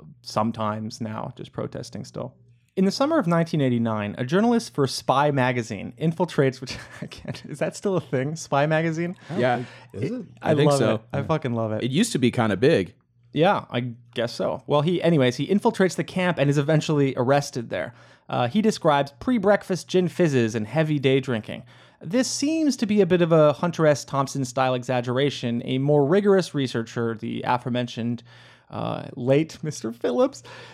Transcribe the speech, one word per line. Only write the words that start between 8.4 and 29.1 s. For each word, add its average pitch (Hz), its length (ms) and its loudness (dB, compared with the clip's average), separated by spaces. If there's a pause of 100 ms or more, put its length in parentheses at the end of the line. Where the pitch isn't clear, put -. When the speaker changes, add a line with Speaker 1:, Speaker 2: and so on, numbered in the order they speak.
Speaker 1:
Magazine? 165 480 0 (220)
Speaker 2:
Yeah. 120 260 2 (300)
Speaker 3:
Is 131 180 -6
it? 233 160 -8 (160)
Speaker 2:
I 156 140 2
think 147 160 4
Speaker 1:
love 139 80 2
Speaker 2:
so. 110 160 2
Speaker 1:
it. 107 60 -10 (100)
I 139 100 -2
fucking 139 320 -2
love 113 160 -2
it. 107 140 -2
Speaker 2:
It 123 80 -2
used 180 180 2
to - 80 -2
be 120 140 4
kinda 110 240 2
big. 113 380 4 (400)
Speaker 1:
Yeah, 160 360 2
I 123 220 -4 (220)
guess 117 180 -2
so. - 340 -4
Well, 143 140 2
he, 170 220 0
anyways, 135 340 4
he 147 120 -4
infiltrates 190 480 2
the 165 80 -2
camp 180 340 -2
and 139 100 2
is 143 80 2
eventually 147 600 2
arrested 131 520 0
there. 90 240 -6 (360)
Uh, 123 200 0
he 208 140 0
describes 147 580 2
pre-breakfast 202 680 0
gin 185 200 2
fizzes 131 460 2
and 107 120 -2
heavy 151 320 0
day 135 220 4
drinking. 123 440 -6 (360)
This 233 280 0
seems 311 500 0
to 233 80 -2
be 208 140 4
a 190 60 4
bit 175 160 4
of 165 100 2
a 151 200 6
Hunter 165 340 0
S. 147 180 2
Thompson 135 400 -2
style 131 300 0
exaggeration. 123 880 -2
A 131 140 -2
more 143 280 4
rigorous 196 480 2
researcher, 117 600 -4
the 117 300 -8
aforementioned, 120 800 -2 (480)
uh, 113 340 -6 (120)